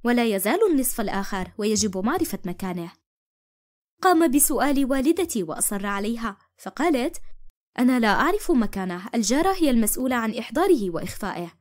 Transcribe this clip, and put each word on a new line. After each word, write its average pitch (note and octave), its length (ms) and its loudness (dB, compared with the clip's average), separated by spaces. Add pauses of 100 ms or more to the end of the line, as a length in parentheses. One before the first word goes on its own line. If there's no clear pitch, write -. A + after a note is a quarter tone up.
ولا A#3+ 220 2
يزال G#3+ 340 0 (120)
النصف C4 300 0
الآخر، F#3+ 560 -4
ويجب G#3 400 0
معرفة B3 480 -2
مكانه. F3+ 460 -8 (1080)
قام E4 300 6
بسؤال C#4 600 2
والدتي C#4 520 0
وأصر G3 420 -4
عليها، G#3 520 -4 (200)
فقالت: C#4+ 600 -2 (640)
"أنا B3+ 200 4
لا A3 80 4
أعرف E4+ 440 2
مكانه، F#3+ 640 0
الجارة C4+ 380 2
هي E4 160 2
المسؤولة B3 460 2
عن A3+ 180 -2
إحضاره A#3 560 0
وإخفائه." E3+ 720 -6